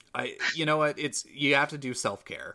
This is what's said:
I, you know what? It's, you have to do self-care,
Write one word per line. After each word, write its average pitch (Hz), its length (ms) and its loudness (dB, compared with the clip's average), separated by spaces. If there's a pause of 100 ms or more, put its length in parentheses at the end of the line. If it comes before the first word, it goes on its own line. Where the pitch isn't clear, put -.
(140)
I, 127 220 -4 (180)
you 160 100 0
know 151 120 4
what? 151 200 2
It's, 147 300 -4
you 143 300 2
have 147 140 4
to 156 80 -8
do 131 140 -4
self-care, - 640 -6